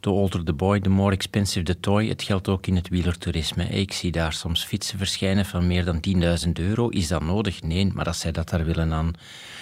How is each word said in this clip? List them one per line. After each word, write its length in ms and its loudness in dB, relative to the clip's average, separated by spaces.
The 100 -2
older 340 2
the 80 0
boy, 280 2
the 80 0
more 260 4
expensive 500 -2
the 160 -2
toy. 280 2
Het 140 -4
geldt 260 -2
ook 180 0
in 100 2
het 120 0
wielertoerisme. 760 0
Ik 280 -2
zie 200 -4
daar 200 0
soms 320 -4
fietsen 340 -6
verschijnen 460 0
van 220 0
meer 180 2
dan 160 0
tienduizend 580 2
euro. 300 2
Is 200 0
dat 140 0
nodig? 400 -2
Nee, 320 2
maar 120 -2
als 140 -4
zij 120 -2
dat 160 -2
daar 160 0
willen 280 2
aan 200 2